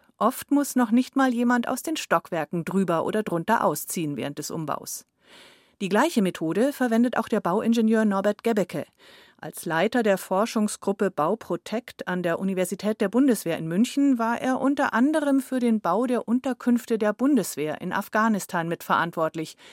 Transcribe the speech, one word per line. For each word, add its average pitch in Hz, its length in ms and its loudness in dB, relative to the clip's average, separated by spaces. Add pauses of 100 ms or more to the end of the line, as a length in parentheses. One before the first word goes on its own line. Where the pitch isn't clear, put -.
(180)
Oft - 320 -2
muss 285 280 0
noch 233 140 2
nicht 247 260 2
mal 262 160 2
jemand 240 340 2
aus 254 160 -4
den 320 140 -4
Stockwerken 170 680 -2
drüber 170 420 0
oder 214 160 -2
drunter - 440 0
ausziehen 151 500 -2
während 143 240 -6
des 151 100 -10
Umbaus. - 560 -8 (760)
Die 190 80 -4
gleiche 233 320 2
Methode 180 500 0
verwendet 240 460 0
auch 226 100 -2
der 208 140 0
Bauingenieur 220 640 2
Norbert 202 380 0
Gebecke. 208 420 0 (520)
Als - 280 -12
Leiter 185 380 2
der 196 140 4
Forschungsgruppe 202 920 -2
Bauprotect - 960 -4
an 180 160 -2
der 170 160 0
Universität 190 640 -2
der 196 80 2
Bundeswehr 226 480 2
in 165 100 -6
München 247 500 2
war 233 220 -2
er 254 220 -2
unter 277 320 0
anderem 277 480 2
für 254 180 -4
den 226 220 2
Bau 214 240 0
der 240 240 -2
Unterkünfte 240 680 0
der 208 140 0
Bundeswehr 208 720 0
in 180 100 -6
Afghanistan 202 760 0
mitverantwortlich, 160 880 -2 (160)